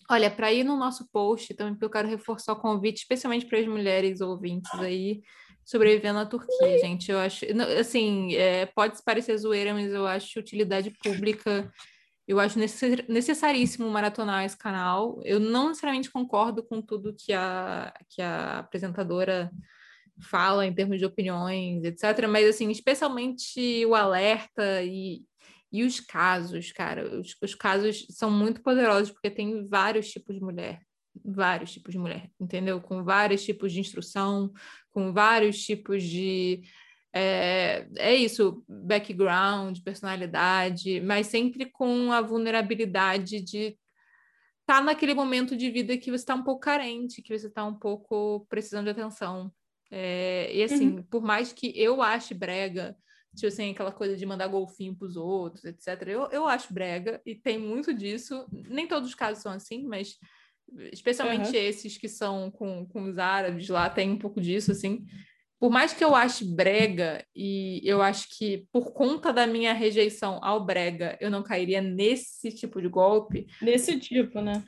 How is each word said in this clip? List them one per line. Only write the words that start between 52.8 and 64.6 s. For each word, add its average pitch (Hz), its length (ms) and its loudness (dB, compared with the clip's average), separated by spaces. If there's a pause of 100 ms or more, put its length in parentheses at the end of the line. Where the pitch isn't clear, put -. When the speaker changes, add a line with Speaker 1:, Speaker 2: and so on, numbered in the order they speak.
Speaker 1:
tipo 214 120 -2
assim, 202 240 -4
aquela 196 200 -6
coisa 196 260 -4
de 190 80 -8
mandar 190 220 -4
golfinho 190 480 -6
pros 185 200 -12
outros, 175 500 -4
et 170 160 -14
cetera, 180 280 -8
eu, 233 220 -4
eu 302 160 0
acho 247 260 -2
brega, 180 520 -6
e 226 100 -10
tem 220 240 -4
muito 240 340 -4
disso. 247 580 -8
Nem 294 360 -8
todos 285 220 -4
os - 60 -14
casos 214 280 -4
são 202 80 -8
assim, 226 340 -10
mas 202 300 -8 (760)
especialmente 240 580 -2
Speaker 2:
Uhum. 247 60 -2
Speaker 1:
esses 208 420 -2
que 220 100 -10
são 196 420 -6
com, 190 380 -10
com 196 160 -10
os 190 160 -6
árabes 185 500 0
lá, 175 200 2
tem 196 220 0
um 214 60 0
pouco 202 240 -6
disso, 190 300 2